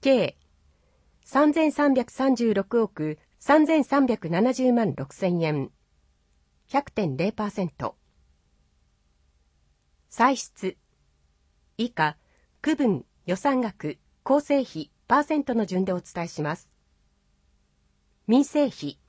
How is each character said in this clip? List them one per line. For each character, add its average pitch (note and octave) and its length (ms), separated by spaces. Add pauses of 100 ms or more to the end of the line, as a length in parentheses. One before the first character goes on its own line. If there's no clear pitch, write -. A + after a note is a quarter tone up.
計、 A#3+ 380 (840)
三 D4+ 300
千 D#4 200
三 D4 200
百 A#3+ 180
三 C4+ 240
十 A3+ 200
六 G3 260
億 D#3 380 (200)
三 D4+ 280
千 D#4 180
三 C#4 220
百 G#3+ 240
七 A3 240
十 B3+ 180
万 A#3 220
六 C3+ 180
千 F3 300
円。 D3+ 280 (1000)
百 C#4 220
点 D#3 280
零 F#3 140
パ G#3 160
ー - 20
セ F#3+ 140
ン E3+ 40
ト。 - 300 (2000)
歳 B3 300
出。 - 400 (1000)
以 A#3+ 140
下、 D#3 260 (460)
区 D4+ 140
分、 A3 280 (220)
予 F3+ 100
算 C4+ 240
額、 F#3 380 (240)
構 C#4 180
成 C#4+ 220
費、 - 280 (160)
パ B3+ 120
ー D4 40
セ D4+ 140
ン C#4+ 80
ト B3 100
の A3 120
順 F#3 180
で F#3+ 80
お F3+ 80
伝 F3 240
え E3+ 40
し - 120
ま D3+ 160
す。 - 140 (1600)
民 B3 200
生 D4 220
費。 D3 300 (100)